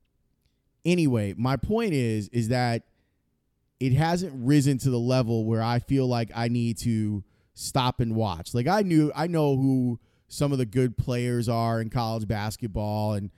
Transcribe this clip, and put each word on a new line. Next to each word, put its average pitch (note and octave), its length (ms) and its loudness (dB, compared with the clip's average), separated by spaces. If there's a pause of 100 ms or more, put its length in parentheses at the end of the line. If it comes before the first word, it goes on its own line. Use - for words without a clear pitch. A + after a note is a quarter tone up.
(840)
Anyway, C3 500 2
my B2+ 220 0
point G#3+ 380 -2
is, A2 340 0
is A#2 200 -2
that A#2+ 340 0 (1000)
it B2+ 140 2
hasn't E3 420 0
risen C3+ 420 4
to C3 120 0
the B2 80 0
level A#2 480 2
where A2+ 160 0
I A#2+ 160 0
feel C3 280 0
like A#2+ 280 -2
I A#2 140 -2
need A#2 320 0
to G#2+ 440 -2 (300)
stop - 460 -2
and A2+ 140 -2
watch. G2 380 -4
Like, A#2+ 140 0
I G3+ 160 2
knew, D#3 320 4
I D#3+ 140 -4
know D3+ 280 2
who C3 420 2 (300)
some C#3+ 240 -2
of C#3 60 0
the B2+ 80 0
good B2+ 320 0
players A#2+ 500 -2
are A#2 320 0
in A2+ 80 -4
college A2+ 400 -2
basketball, G#2+ 840 -4
and G2+ 240 -6